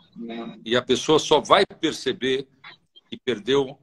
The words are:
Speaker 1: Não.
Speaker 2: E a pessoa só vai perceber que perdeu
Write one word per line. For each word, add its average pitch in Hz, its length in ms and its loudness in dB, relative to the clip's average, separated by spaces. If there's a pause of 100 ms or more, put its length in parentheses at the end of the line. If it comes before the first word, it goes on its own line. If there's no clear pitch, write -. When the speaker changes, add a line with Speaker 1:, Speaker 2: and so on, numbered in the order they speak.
(160)
Speaker 1:
Não. 117 500 -14
Speaker 2:
E 113 100 -2
a 123 60 4
pessoa 131 380 2
só 151 200 4
vai 175 260 4
perceber 131 840 -4 (600)
que 120 80 -14
perdeu 127 640 -2